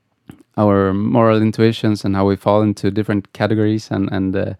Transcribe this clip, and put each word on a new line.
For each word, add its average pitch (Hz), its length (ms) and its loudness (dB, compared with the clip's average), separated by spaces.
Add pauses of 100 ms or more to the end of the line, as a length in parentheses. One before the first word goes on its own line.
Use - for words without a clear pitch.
(580)
our 98 360 2
moral 110 480 2
intuitions 110 600 0
and 98 120 -2
how 98 100 2
we 98 100 2
fall 104 260 2
into 104 300 0
different 104 420 -4
categories, 107 580 -2
and, 98 200 -2
and, 95 240 -2
uh, 95 240 -4